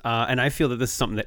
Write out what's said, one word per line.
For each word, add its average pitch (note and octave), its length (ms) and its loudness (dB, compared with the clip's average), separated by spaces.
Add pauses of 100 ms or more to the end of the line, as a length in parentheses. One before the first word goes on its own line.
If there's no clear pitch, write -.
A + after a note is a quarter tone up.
Uh, A#2 240 0
and B2+ 120 0
I C3 100 4
feel D3 180 2
that B2 80 -2
this A#2+ 140 0
is - 60 -6
something A2 200 0
that A2+ 100 -2